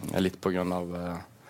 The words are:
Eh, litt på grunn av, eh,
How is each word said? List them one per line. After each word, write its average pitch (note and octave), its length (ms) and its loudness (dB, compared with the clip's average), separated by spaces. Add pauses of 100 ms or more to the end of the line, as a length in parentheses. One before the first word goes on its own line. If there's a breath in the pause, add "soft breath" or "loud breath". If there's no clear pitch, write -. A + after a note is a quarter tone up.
(140)
Eh, F#2 80 4
litt F#2 180 2
på F#2+ 140 2
grunn F2+ 180 2
av, F2 240 -2
eh, F2 220 -4 (320 loud breath)